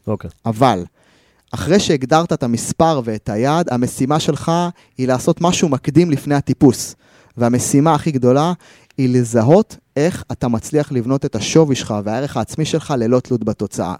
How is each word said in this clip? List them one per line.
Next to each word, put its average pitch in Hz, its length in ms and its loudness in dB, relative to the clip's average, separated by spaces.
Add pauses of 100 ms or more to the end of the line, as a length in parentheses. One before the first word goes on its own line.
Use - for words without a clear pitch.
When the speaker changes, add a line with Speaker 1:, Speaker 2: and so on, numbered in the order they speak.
Speaker 1:
אוקיי. 98 220 -6 (160)
Speaker 2:
אבל, 110 380 2 (680)
אחרי 165 280 0
שהגדרת 160 540 0
את 147 100 -4
המספר 135 600 0
ואת 110 260 -6
היעד, 135 440 0
המשימה 127 460 0
שלך 156 320 -2 (460)
היא 127 100 -2
לעשות 127 340 0
משהו 175 280 0
מקדים 147 420 2
לפני 143 240 -2
הטיפוס. 143 600 2 (420)
והמשימה 123 580 2
הכי 151 160 -2
גדולה 135 420 2 (440)
היא 127 220 2
לזהות 120 580 2 (180)
איך 160 360 -2
אתה 127 160 -4
מצליח 143 440 -2
לבנות 131 340 -2
את 139 100 -6
השווי 143 400 2
שלך - 180 -6 (100)
והערך 120 340 -4
העצמי 127 280 -4
שלך 156 320 -4
ללא 120 220 2
תלות 120 240 -4
בתוצאה. 101 560 -4